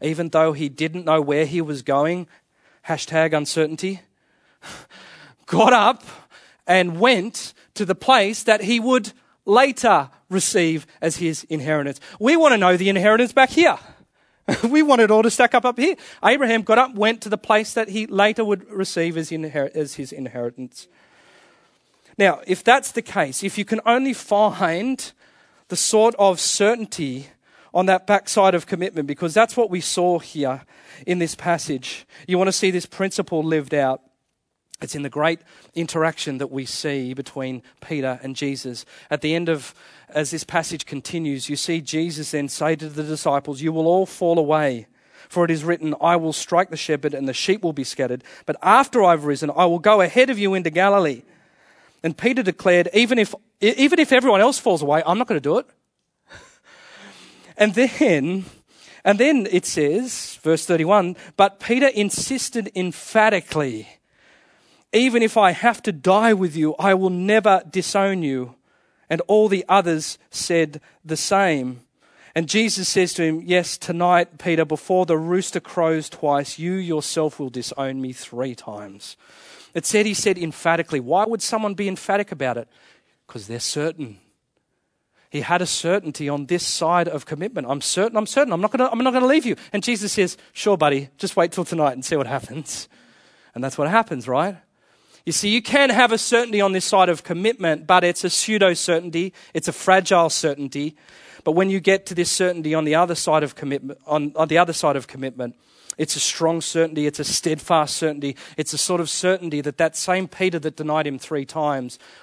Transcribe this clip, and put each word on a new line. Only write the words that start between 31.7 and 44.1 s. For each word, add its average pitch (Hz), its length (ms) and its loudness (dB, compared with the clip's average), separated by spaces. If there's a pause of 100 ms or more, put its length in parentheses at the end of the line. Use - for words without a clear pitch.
You 180 100 0
want 190 120 2
to - 40 0
see 190 200 0
this 175 140 -4
principle 180 580 -4
lived 156 280 -2
out. 135 300 0 (800)
It's - 120 -10
in 147 80 -8
the 143 80 -8
great 165 300 -2 (340)
interaction 160 640 -4
that 139 120 -6
we 135 140 -8
see 131 500 -6
between 131 480 -10 (180)
Peter 131 420 -6
and 131 120 -10
Jesus. 131 520 -8 (240)
At 147 100 -2
the 156 140 0
end 170 160 -2
of, 147 240 -6 (340)
as 151 220 -4
this 160 120 -8
passage 156 440 -4
continues, 143 640 -8
you 147 60 -4
see 165 260 -4
Jesus 156 480 -6
then 143 180 -4
say 156 280 -2
to 151 120 -12
the 151 140 -10
disciples, 147 580 -4
"You 160 120 -4
will 160 140 -2
all 180 200 4
fall 170 320 0